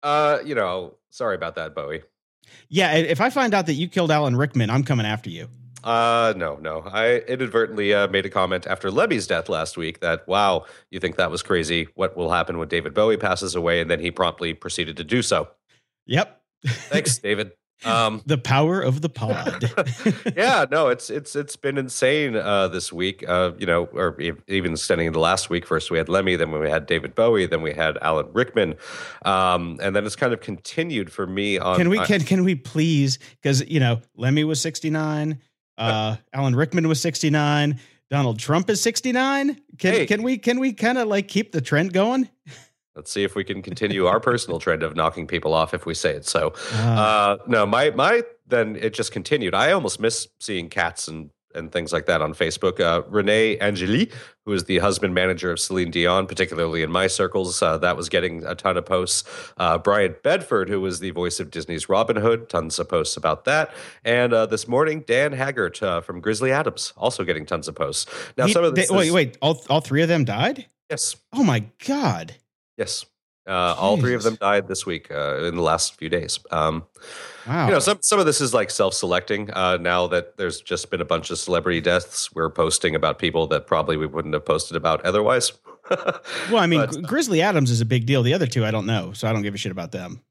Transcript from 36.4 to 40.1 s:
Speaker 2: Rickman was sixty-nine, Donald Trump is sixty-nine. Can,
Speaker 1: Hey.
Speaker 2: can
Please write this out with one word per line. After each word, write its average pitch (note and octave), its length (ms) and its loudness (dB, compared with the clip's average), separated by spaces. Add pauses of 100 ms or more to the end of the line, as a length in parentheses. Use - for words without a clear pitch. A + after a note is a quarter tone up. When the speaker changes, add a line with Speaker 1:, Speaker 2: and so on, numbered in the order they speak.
Speaker 2:
Rickman D#3+ 320 2
was D#3 140 2
sixty-nine, D3 760 2 (300)
Donald B2+ 300 0
Trump D#3+ 300 0
is G3+ 120 0
sixty-nine. C4 800 0 (180)
Can, F#3 160 2
Speaker 1:
Hey. G3+ 120 2
Speaker 2:
can G#3 180 0